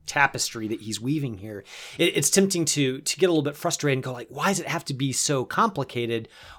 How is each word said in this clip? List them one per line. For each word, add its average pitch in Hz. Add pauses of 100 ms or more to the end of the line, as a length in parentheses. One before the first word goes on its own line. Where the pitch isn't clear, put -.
tapestry 120
that 113
he's 104
weaving 131
here. 101 (360)
It, 170
it's -
tempting 196
to, 135
to -
get 185
a 175
little 156
bit 143
frustrated 147
and 131
go, 131
like, 123
"Why 143
does 196
it 156
have 160
to 143
be 135
so 131
complicated? 120 (320)